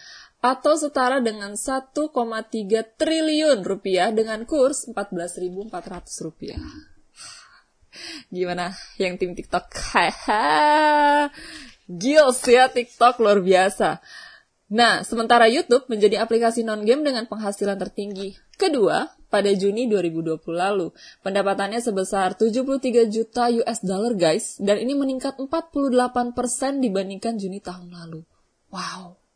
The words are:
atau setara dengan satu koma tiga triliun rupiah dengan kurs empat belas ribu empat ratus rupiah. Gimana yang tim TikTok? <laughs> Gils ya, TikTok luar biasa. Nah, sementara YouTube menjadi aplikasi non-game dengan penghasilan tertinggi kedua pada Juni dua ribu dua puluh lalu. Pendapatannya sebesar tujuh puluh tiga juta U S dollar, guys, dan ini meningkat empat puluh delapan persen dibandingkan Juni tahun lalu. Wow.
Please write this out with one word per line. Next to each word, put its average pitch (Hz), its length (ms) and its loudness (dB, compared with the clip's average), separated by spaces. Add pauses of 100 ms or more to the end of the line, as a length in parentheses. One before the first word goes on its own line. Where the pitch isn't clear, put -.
(400)
atau 262 360 2
setara 277 480 0
dengan 208 320 -6
satu 269 560 -6
koma 226 320 -4
tiga 220 400 -2
triliun 311 800 2
rupiah 190 480 0
dengan 220 320 -2
kurs 277 480 0
empat 202 240 -8
belas 175 240 -8
ribu 180 280 -8
empat 180 200 -12
ratus - 360 -14
rupiah. - 360 -12 (1700)
Gimana 180 480 -4 (240)
yang 180 160 -2
tim 180 160 -4
TikTok? - 400 -6
<laughs> - 80 -12 (2000)
Gils 254 560 4
ya, 254 240 8
TikTok 247 480 2
luar 208 240 4
biasa. 185 560 2 (720)
Nah, 220 320 4
sementara 226 480 4
YouTube 269 400 2
menjadi 208 320 2
aplikasi 233 400 0
non-game 220 400 0
dengan 262 240 -2
penghasilan 202 560 -4
tertinggi 202 560 -10 (160)
kedua 254 560 2 (240)
pada 202 240 2
Juni 202 320 0
dua 196 160 0
ribu 165 160 -4
dua 160 160 -4
puluh 170 240 -6
lalu. 190 260 0 (380)
Pendapatannya 196 560 -2
sebesar 190 560 -2
tujuh 226 240 0
puluh 269 160 -2
tiga 233 320 2
juta 226 400 -2
U 233 160 0
S 226 160 -6
dollar, 196 320 -2
guys, 175 480 0
dan 202 160 2
ini 254 160 -2
meningkat 269 480 -4
empat 330 320 -6
puluh 277 160 0
delapan 247 420 0
persen 247 460 -4
dibandingkan 196 640 -4
Juni 190 160 -8
tahun 180 320 -16
lalu. 165 320 -16 (480)
Wow. 185 480 -12 (180)